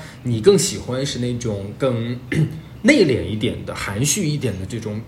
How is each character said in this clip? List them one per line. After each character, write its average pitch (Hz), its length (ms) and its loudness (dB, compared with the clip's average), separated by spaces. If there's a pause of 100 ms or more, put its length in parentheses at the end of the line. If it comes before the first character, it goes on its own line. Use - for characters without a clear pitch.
(240)
你 117 160 0
更 196 180 8
喜 - 200 0
欢 131 280 -4
是 123 140 -6
那 123 180 -2
种 104 400 -4
更 123 400 0 (300)
<clears throat> - 360 -12
内 262 200 8
敛 110 220 2
一 98 100 -4
点 107 300 -2
的、 - 100 -6
含 104 300 -2
蓄 175 200 0
一 147 120 -2
点 - 200 -2
的 92 80 -6
这 110 140 -8
种 107 280 -6